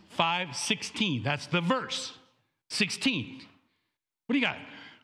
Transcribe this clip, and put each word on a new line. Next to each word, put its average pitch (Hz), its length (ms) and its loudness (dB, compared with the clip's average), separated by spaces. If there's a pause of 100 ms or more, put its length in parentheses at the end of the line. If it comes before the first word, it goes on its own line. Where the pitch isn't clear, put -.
five 170 480 0
sixteen. - 680 0
That's 143 260 -2
the 175 120 2
verse. 196 580 0 (520)
Sixteen. 190 720 0 (880)
What 233 60 2
do 277 60 4
you 240 60 4
got? - 140 -2 (440)